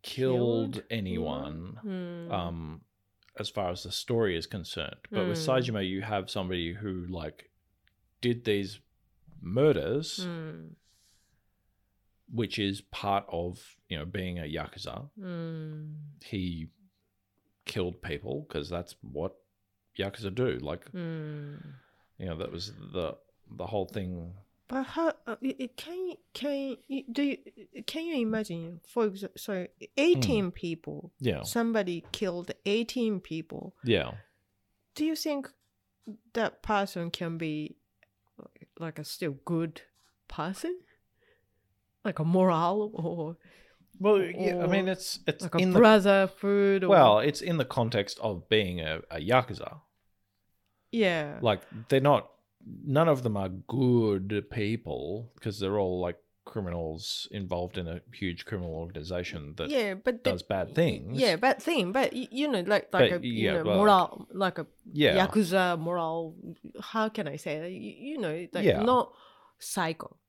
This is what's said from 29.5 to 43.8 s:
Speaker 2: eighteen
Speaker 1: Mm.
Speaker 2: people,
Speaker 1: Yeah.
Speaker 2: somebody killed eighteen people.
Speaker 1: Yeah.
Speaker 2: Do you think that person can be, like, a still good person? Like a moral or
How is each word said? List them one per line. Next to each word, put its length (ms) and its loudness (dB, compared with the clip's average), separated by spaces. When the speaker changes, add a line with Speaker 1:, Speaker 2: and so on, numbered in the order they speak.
Speaker 2:
eighteen 560 4
Speaker 1:
Mm. 40 -20
Speaker 2:
people, 640 -8
Speaker 1:
Yeah. 240 0
Speaker 2:
somebody 680 0
killed 400 -4
eighteen 540 0
people. 640 -10
Speaker 1:
Yeah. 340 2
Speaker 2:
Do 100 -2
you 100 0
think 360 -4
that 300 -2
person 480 -2
can 260 -6
be, 400 -6
like, 180 -8
a 60 -12
still 300 -6
good 360 -2
person? 540 -6
Like 160 -2
a 60 0
moral 720 4
or 420 -6